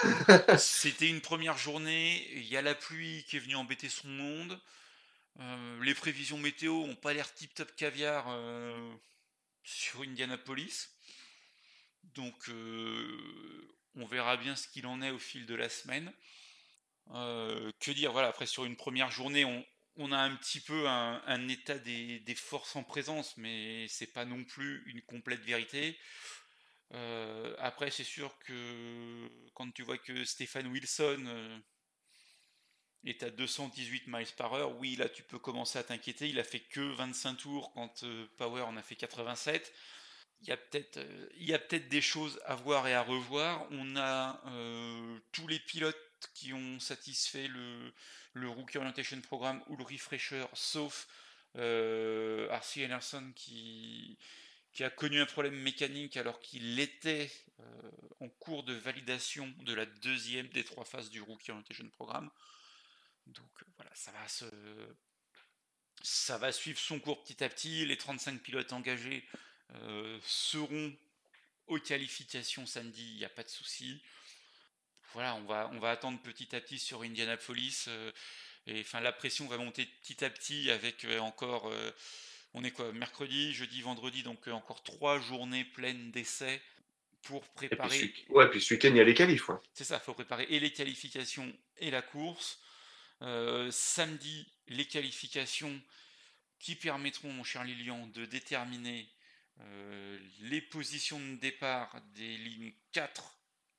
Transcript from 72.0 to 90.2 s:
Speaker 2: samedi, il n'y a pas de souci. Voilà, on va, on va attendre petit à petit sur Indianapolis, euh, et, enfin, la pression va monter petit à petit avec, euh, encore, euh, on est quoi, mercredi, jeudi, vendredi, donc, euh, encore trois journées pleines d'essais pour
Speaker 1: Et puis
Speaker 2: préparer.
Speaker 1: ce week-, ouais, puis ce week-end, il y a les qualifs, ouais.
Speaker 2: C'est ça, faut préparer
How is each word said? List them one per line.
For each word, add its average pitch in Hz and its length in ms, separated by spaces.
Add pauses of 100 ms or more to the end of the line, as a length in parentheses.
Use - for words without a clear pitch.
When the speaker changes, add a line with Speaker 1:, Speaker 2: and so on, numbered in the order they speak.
Speaker 2:
samedi, 117 460
il 110 60
n'y 104 80
a 101 40
pas 120 140
de - 60
souci. - 520 (1080)
Voilà, 123 240
on 107 80
va, 107 300
on 117 60
va 117 120
attendre 123 300
petit 120 340
à 120 60
petit 135 180
sur 120 220
Indianapolis, 117 880
euh, 110 220 (540)
et, 110 160
enfin, 117 200
la 120 100
pression 139 360
va 120 100
monter 120 280
petit - 380
à 135 60
petit 143 420
avec, 117 320
euh, 113 160
encore, 113 480
euh, 110 240 (640)
on 123 100
est 123 80
quoi, 117 220
mercredi, 135 600
jeudi, 127 280
vendredi, 123 420
donc, 120 240
euh, 120 40
encore 113 320
trois 143 360
journées 123 460
pleines 127 460
d'essais 131 500 (640)
pour 139 200
Speaker 1:
Et - 120
puis 135 120
Speaker 2:
préparer. 127 300
Speaker 1:
ce 139 60
week-, - 260
ouais, 135 200
puis 101 120
ce - 120
week-end, 123 160
il 120 80
y 113 40
a - 20
les 117 100
qualifs, 170 360
ouais. - 80 (160)
Speaker 2:
C'est - 100
ça, - 160
faut - 140
préparer 123 360